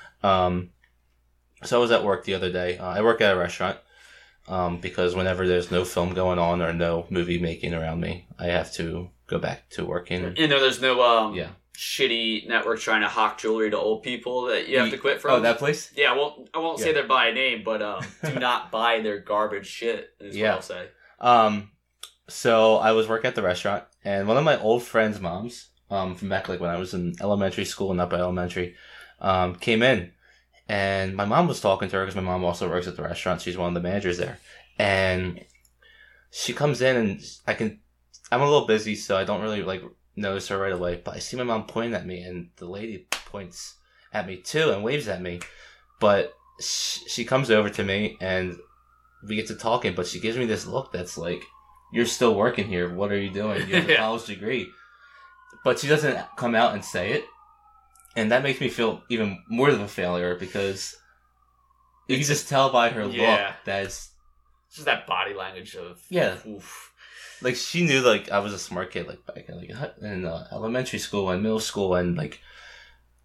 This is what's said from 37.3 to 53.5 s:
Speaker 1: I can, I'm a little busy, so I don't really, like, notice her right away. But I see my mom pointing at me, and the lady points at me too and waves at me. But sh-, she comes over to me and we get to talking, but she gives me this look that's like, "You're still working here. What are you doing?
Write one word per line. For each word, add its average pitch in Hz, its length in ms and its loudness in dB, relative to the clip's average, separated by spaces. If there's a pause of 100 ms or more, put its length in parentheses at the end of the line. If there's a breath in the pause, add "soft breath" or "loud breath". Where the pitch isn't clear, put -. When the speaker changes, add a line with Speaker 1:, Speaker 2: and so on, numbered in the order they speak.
Speaker 1:
I 110 60 0
can, 110 260 -4 (540)
I'm 123 80 4
a 143 40 4
little 143 220 6
busy, 107 280 2
so 101 200 -2
I 95 80 2
don't 98 180 -2
really, 107 220 -4
like, 92 180 -4 (360)
notice 98 320 -4
her 98 80 -2
right 98 160 0
away. 90 300 -2
But - 120 -10
I - 40 -10
see - 180 -8
my 127 60 -4
mom 113 240 -2
pointing 117 260 -4
at 90 120 -6
me, 90 160 -8
and 90 360 -12
the 90 80 -14
lady 98 460 -12
points - 640 -12 (380 soft breath)
at 104 140 -4
me 92 100 -10
too 151 340 0
and 101 120 -2
waves 131 240 -2
at 90 140 -4
me. 87 180 -8 (640 loud breath)
But 101 320 4 (260)
sh-, - 480 -4
she - 160 -6
comes 131 260 2
over 107 200 6
to 101 140 -2
me 98 360 -2
and 92 380 -2 (680)
we 104 120 -6
get 110 100 -4
to 110 80 -8
talking, 110 400 0
but 90 100 -2
she 90 140 -8
gives 110 180 -2
me 127 80 0
this 110 220 -2
look 131 240 -4
that's 90 260 -8
like, 85 260 -6 (500)
"You're 117 120 2
still 117 300 2
working 101 320 0
here. 87 260 -2
What 101 200 -4
are 101 40 0
you 98 120 -4
doing? 101 400 -4